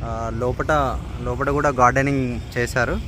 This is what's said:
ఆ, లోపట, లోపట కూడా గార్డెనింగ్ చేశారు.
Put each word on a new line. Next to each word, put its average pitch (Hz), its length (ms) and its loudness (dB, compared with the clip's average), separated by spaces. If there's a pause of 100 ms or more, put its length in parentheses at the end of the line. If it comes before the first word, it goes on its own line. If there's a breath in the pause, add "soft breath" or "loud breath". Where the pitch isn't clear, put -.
ఆ, 113 280 -4
లోపట, 123 360 -2 (500)
లోపట 123 280 -2
కూడా 147 200 2
గార్డెనింగ్ 127 720 2 (180)
చేశారు. 123 500 0